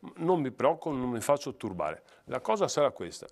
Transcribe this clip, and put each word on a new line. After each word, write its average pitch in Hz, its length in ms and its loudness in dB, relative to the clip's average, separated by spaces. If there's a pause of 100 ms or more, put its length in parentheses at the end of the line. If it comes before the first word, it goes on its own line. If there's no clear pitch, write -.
(180)
non 170 220 4
mi 131 120 -2
preoccupo, 156 420 2
non 127 160 -2
mi 117 100 -2
faccio 143 360 0
turbare. 85 460 -6 (240)
La 127 140 -4
cosa 202 280 2
sarà 143 240 4
questa, - 400 -10